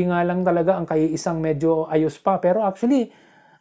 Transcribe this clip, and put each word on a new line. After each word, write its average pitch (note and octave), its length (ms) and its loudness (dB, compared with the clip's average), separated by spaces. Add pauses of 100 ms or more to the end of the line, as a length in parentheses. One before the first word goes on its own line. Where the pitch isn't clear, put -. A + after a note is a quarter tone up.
(100)
nga F3 160 0
lang F3+ 160 -2
talaga F3 360 2
ang E3+ 80 -6
kaiisang D#3+ 560 -2
medyo D#3+ 440 0
ayos D#3 320 0
pa. F#3+ 240 0
Pero F#3+ 240 2
actually, A#3 440 0 (500)